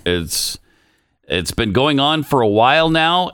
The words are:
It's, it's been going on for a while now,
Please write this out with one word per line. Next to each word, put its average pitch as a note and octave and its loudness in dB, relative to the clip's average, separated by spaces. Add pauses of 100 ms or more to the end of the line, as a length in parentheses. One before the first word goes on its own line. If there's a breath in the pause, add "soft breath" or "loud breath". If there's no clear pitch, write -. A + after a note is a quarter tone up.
It's, - -4 (680)
it's F2 -4
been A2 -4
going C#3 2
on D3+ 0
for C3+ 0
a A2+ 2
while C3+ 2
now, E3 0